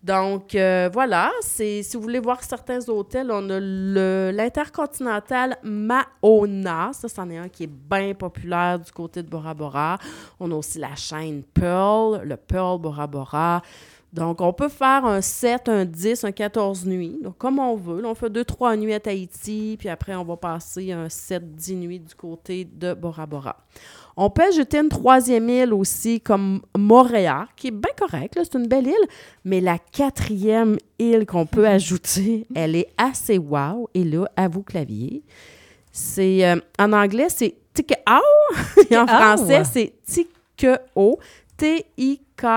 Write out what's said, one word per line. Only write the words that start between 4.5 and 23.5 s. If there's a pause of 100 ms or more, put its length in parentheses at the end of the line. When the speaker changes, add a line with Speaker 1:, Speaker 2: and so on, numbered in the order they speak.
Speaker 1:
Mahona.
Ça,
c'en
est
un
qui
est (200)
bien
populaire
du
côté
de
Bora
Bora. (420)
On
a
aussi
la
chaîne (140)
Pearl,
le
Pearl
Bora
Bora. (500)
Donc,
on
peut
faire
un
sept,
un
dix,
un
quatorze
nuits.
Donc,
comme
on
veut.
Là,
on
fait
deux,
trois
nuits
à
Tahiti,
puis
après,
on
va
passer
un
sept,
dix
nuits
du
côté
de
Bora
Bora. (580)